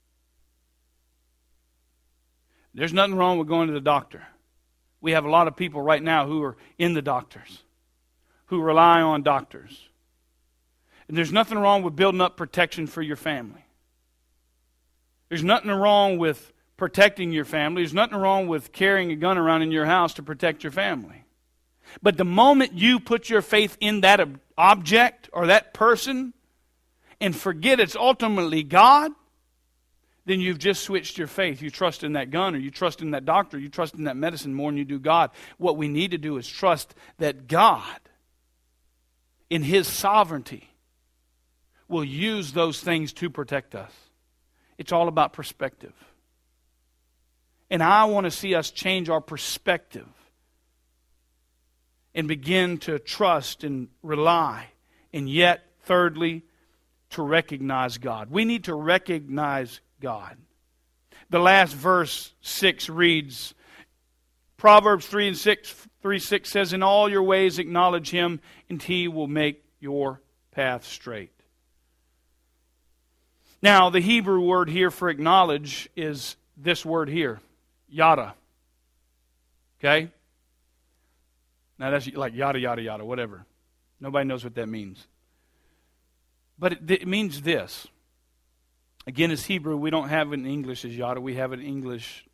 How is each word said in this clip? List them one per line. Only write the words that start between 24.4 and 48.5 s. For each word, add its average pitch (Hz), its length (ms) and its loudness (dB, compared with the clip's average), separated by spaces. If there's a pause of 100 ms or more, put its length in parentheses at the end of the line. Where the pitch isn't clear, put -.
object 196 720 4
or 175 140 -2
that 202 260 4
person 254 600 0 (840)
and 190 140 -2
forget 196 460 0
it's 190 160 0
ultimately 208 680 0
God, 254 500 6 (1120)
then 190 140 0
you've 180 180 -2
just 185 240 -2
switched 185 340 -6
your 156 120 -6
faith. 151 340 -4
You 151 80 -8
trust 170 340 -4
in 151 80 -4
that 135 180 -6
gun, 175 240 -2
or 139 40 -6
you 139 120 -8
trust 165 300 -4
in 156 120 -6
that 135 120 -4
doctor, 165 340 0
you 143 100 -12
trust 160 260 -6
in 156 100 -8
that 135 120 -6
medicine 147 360 -6
more 143 180 -4
than 147 60 -4
you 143 80 -4
do 139 140 -8
God. 156 320 2 (260)
What 165 200 -2
we 151 120 -4
need 165 220 -2
to 175 80 -6
do 151 180 -8
is 120 100 -10
trust - 480 -2 (240)
that 139 280 -4
God, 160 540 2 (1500)
in 165 140 -2
His 170 240 2
sovereignty, 165 840 -2 (1200)
will 165 160 -4
use 165 480 -6
those 165 280 -2
things 160 340 -4
to - 160 -6
protect 139 460 -8
us. 92 160 -16 (840)
It's - 140 -16
all 170 160 2
about 156 260 0
perspective. - 600 -12 (1800)
And 170 120 0
I 202 240 6
want 202 180 0
to 170 80 -4
see 190 240 -4